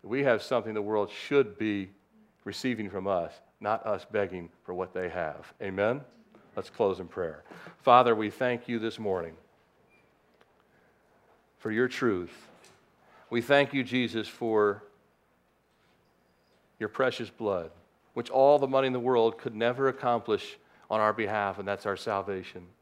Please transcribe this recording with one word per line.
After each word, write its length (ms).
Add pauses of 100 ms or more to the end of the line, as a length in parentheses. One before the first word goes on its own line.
We 200
have 200
something 320
the 80
world 260
should 480
be 320 (540)
receiving 480
from 160
us, 260 (260)
not 280
us 180
begging 460 (120)
for 120
what 180
they 160
have. 420 (120)
Amen? 380 (540)
Let's 140
close 300
in 80
prayer. 360 (360)
Father, 340
we 160
thank 380
you 100
this 220
morning 360 (2250)
for 140
your 160
truth. 640 (840)
We 100
thank 320
you, 100
Jesus, 440
for 560 (1900)
your 120
precious 420
blood, 400 (460)
which 140
all 260
the 100
money 200
in 60
the 60
world 380
could 160
never 360
accomplish 680 (320)
on 100
our 140
behalf, 460
and 80
that's 180
our 100
salvation. 680 (160)